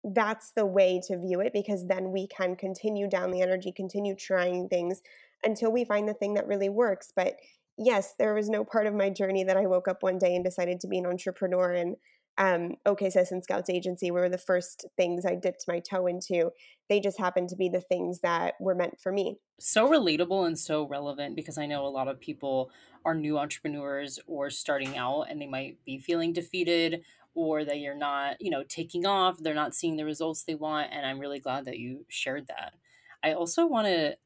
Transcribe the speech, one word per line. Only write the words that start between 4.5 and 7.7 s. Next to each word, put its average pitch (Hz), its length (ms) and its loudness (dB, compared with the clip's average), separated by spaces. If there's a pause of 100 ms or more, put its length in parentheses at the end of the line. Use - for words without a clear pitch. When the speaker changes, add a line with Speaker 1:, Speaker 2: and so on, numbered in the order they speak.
Speaker 1:
things 175 320 0 (420)
until 220 280 2
we 240 120 2
find 208 240 0
the 208 60 -2
thing 208 220 -2
that 202 100 0
really 202 240 0
works. 208 460 0
But 190 220 0 (380)